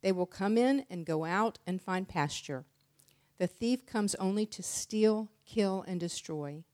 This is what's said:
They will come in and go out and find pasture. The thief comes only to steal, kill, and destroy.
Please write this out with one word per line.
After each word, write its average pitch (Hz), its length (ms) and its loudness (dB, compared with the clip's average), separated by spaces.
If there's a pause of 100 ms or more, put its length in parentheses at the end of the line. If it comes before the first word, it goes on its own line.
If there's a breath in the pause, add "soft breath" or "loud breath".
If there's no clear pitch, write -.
They 190 120 2
will 180 140 2
come 202 300 0
in 262 320 4
and 175 160 -8
go 156 200 0
out 196 420 0
and 185 160 -4
find 185 260 -2
pasture. 143 560 -2 (720 soft breath)
The 180 100 0
thief 247 360 -2
comes 208 300 0
only 202 320 0
to - 160 -12
steal, 214 680 2 (160)
kill, 190 420 0
and 180 120 -2
destroy. 156 640 -6 (120)